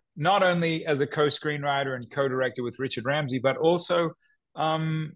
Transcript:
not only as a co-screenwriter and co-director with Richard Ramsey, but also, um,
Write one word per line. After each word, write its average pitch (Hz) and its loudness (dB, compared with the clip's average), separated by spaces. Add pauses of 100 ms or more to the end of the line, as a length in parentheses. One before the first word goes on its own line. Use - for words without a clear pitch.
(160)
not 190 4
only 170 2
as 143 0
a 143 2
co-screenwriter 143 0
and 123 -10
co-director 131 -2
with 120 -6
Richard 127 -4
Ramsey, 139 -2
but 127 0
also, 170 2 (440)
um, 160 -2